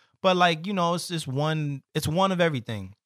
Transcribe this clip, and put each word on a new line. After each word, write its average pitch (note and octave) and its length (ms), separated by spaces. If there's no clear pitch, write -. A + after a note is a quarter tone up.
But, F#3 140
like, F3 300
you G#3 60
know, F3 220
it's E3+ 140
just E3 180
one, C#3+ 560
it's D#3 140
one F#3+ 240
of F3 80
everything. A2+ 540